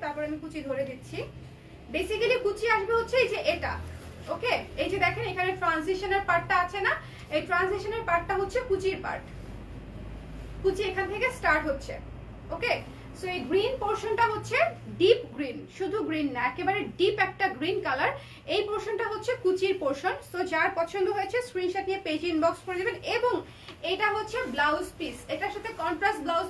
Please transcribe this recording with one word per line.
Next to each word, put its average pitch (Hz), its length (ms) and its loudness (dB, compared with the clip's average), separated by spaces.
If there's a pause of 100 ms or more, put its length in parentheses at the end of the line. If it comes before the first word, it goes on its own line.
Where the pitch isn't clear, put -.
তারপর 302 240 -4
আমি 302 140 -4
কুচি 311 240 -8
ধরে 269 220 -2
দিচ্ছি। 262 380 -8 (720)
Basically 427 500 2
কুচি 415 280 2
আসবে 427 220 2
হচ্ছে 466 240 2
এই 508 120 6
যে 427 80 -2
এটা, - 420 -2 (500)
ওকে? - 360 0 (120)
এই 330 140 0
যে 392 80 0
দেখেন 359 260 2
এখানে 370 320 0
ট্রানজিশনের 370 680 2
পার্টটা 349 300 4
আছে 359 240 2
না, - 100 2 (400)
এই 302 120 2
ট্রানজিশনের 392 640 0
পার্টটা 349 280 2
হচ্ছে 392 260 2
কুচির 381 420 2
পার্ট, - 200 -4 (1400)
কুচি 381 200 4
এখান 370 300 0
থেকে 466 180 2
স্টার্ট 311 360 2
হচ্ছে, - 320 -4 (520)
ওকে? 339 320 0 (400)
So 370 60 -4
এই 359 120 -2
গ্রিন 392 380 2
পোরশনটা 415 480 2
হচ্ছে - 300 0 (420)
ডিপ - 380 6
গ্রিন, 277 300 -6 (120)
শুধু 392 300 -2
গ্রিন 302 240 0
না, 247 140 0
একেবারে 381 380 0 (140)
ডিপ 403 200 4
একটা 381 300 2
গ্রিন 381 320 0
কালার। 330 380 0 (280)
এই 403 220 2
পোরশনটা 427 400 0
হচ্ছে 440 240 -2 (100)
কুচির 370 360 4
পোরশন। 294 360 0 (180)
So 359 120 0
যার 349 300 2
পছন্দ 359 340 2
হয়েছে 403 340 0
স্ক্রিনশট 370 340 -2
নিয়ে 381 280 -2
পেজে 311 220 0
ইনবক্স 330 400 4
করে 359 100 -4
দেবেন। 381 180 0
এবং 453 480 2 (400)
এটা 381 280 2
হচ্ছে 427 320 -2
ব্লাউজ 302 440 2 (120)
পিস, 311 160 -6 (140)
এটার 359 220 -2
সাথে 415 320 -8
কন্ট্রাস্ট 349 380 2
ব্লাউজ 339 300 2